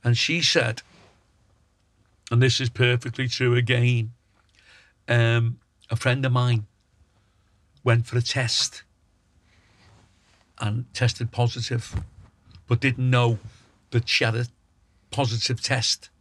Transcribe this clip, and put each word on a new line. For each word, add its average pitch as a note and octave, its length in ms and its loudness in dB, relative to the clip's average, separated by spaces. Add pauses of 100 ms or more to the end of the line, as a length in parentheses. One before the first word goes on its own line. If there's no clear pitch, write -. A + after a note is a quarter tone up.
And A#2+ 120 4
she E3 240 0
said, A#2+ 400 0 (1500)
and A#2+ 120 4
this C3 180 2
is B2+ 80 -2
perfectly B2 580 -2
true B2 280 0
again, A#2+ 580 0 (960)
um, A#2 500 2 (300)
a A#2 80 -4
friend C3+ 300 0
of B2+ 60 0
mine B2 340 0 (1160)
went A#2 240 2
for A#2+ 120 -4
a A#2+ 40 0
test - 600 -4 (1800)
and A2 340 -4
tested A#2+ 380 -2
positive, A#2+ 600 -4 (720)
but A#2+ 140 0
didn't B2+ 300 0
know A#2+ 280 4 (520)
that A#2 180 0
she - 160 0
had A2+ 120 0
a A#2+ 100 -2 (640)
positive A#2 520 -2
test. - 480 -4 (100)